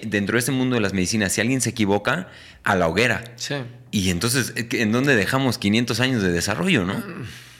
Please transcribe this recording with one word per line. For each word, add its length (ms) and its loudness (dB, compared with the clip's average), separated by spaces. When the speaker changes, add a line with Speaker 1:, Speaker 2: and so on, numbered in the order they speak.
Speaker 1:
dentro 280 0
de 40 4
este 140 -2
mundo 220 0
de 60 0
las 120 0
medicinas, 400 0
si 80 0
alguien 180 0
se 120 -2
equivoca, 580 0
a 120 2
la 120 2
hoguera. 380 0
Speaker 2:
Sí. 200 -8
Speaker 1:
Y 180 0
entonces, 460 0
¿en 380 0
dónde 240 4
dejamos 400 2
quinientos 420 0
años 220 2
de 100 2
desarrollo, 540 2
no? 80 -2
Speaker 2:
Mm. 320 -8